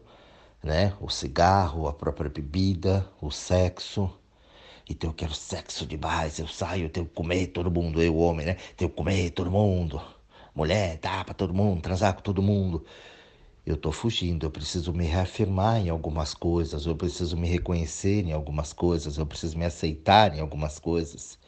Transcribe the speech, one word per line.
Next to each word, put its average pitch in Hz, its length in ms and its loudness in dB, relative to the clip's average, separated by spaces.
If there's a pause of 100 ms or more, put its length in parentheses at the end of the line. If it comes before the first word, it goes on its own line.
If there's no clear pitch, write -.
(640)
né? 85 360 2
O - 100 -8
cigarro, 82 760 2
a 69 60 -2
própria 76 360 -4
bebida, 92 760 0 (140)
o 95 100 -6
sexo. 92 800 0 (760)
Então 78 220 -4
eu - 20 -10
quero 78 200 -6
sexo - 520 -8
demais, 80 540 -4
eu 80 80 -6
saio, 90 380 -4
eu 78 40 -4
tenho 85 160 -4
que - 80 -14
comer 87 340 0
todo 87 240 -2
mundo, 82 300 2
eu 82 160 4
homem, 82 280 2
né? 95 120 0 (180)
Tenho 87 140 0
que - 80 -8
comer 92 340 0
todo 90 200 -2
mundo. 92 500 2 (520)
Mulher, 82 480 0
dá 95 220 -4
pra 98 100 -10
todo 90 200 0
mundo, 95 280 2
transar 92 340 2
com - 60 -12
todo 98 200 0
mundo. 95 440 2 (800)
Eu 78 120 0
tô 76 160 -2
fugindo, 87 520 -2
eu 76 60 -2
preciso 80 400 -4
me 85 140 0
reafirmar 95 760 2
em 92 80 0
algumas 78 460 -2
coisas, 82 520 0
eu 80 120 0
preciso 85 400 -2
me 85 100 0
reconhecer 87 800 0
em 80 80 -2
algumas 76 400 -4
coisas, 78 440 0
eu 78 80 -2
preciso 80 320 -6
me 82 60 -2
aceitar 87 720 6
em 78 60 -6
algumas 76 380 -4
coisas. 82 680 -4